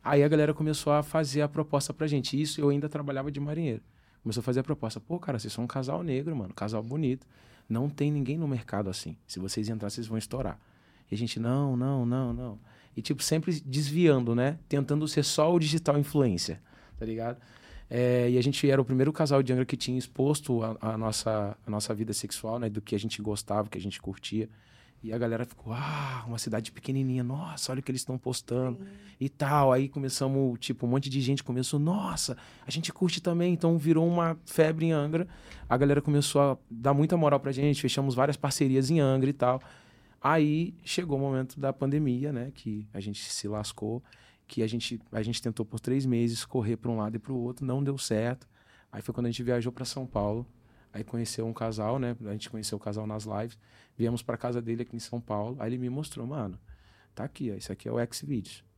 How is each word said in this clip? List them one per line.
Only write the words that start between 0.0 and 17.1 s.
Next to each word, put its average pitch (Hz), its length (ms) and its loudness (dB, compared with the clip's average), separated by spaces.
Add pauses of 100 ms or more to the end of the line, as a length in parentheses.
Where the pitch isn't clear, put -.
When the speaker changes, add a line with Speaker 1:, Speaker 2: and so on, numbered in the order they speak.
Speaker 1:
Aí 143 180 6
a 151 60 6
galera 151 260 4
começou 151 380 0
a 147 100 4
fazer 147 400 0
a 147 60 0
proposta 147 440 -2
pra 156 140 -2
gente. 143 340 0
Isso 151 200 -2
eu 143 80 4
ainda 143 200 2
trabalhava 143 440 -4
de 139 80 -6
marinheiro. 147 420 -2 (400)
Começou 113 180 -2
a - 40 -8
fazer 127 160 2
a - 20 -4
proposta. 113 380 -4
"Pô, 170 180 -6
cara, 135 200 -4
vocês 107 140 -6
são 117 120 -4
um - 20 -4
casal 139 360 -4
negro, 151 340 -2
mano. 98 180 -6
Casal 107 280 -4
bonito. 131 440 -2 (420)
Não 123 220 0
tem 147 200 0
ninguém 147 280 0
no 165 100 -2
mercado 107 400 -2
assim. 87 280 -8 (100)
Se - 140 -10
vocês 104 280 -4
entrar, 107 220 -4
vocês 113 160 -8
vão 110 100 -4
estourar." 117 420 -4 (520)
E - 40 -2
a 104 40 -2
gente, 113 220 -2
"Não, 131 360 2
não, 131 300 0
não, 123 260 0
não." 117 260 -8 (380)
E, 113 60 -6
tipo, - 200 -2
sempre 160 380 2
desviando, 139 760 4
né? 139 220 2 (100)
Tentando 147 400 2
ser 151 160 2
só 160 280 4
o 175 60 6
digital 156 400 4
influencer, 127 640 2 (360)
tá 113 80 -6
ligado? 113 340 -4 (520)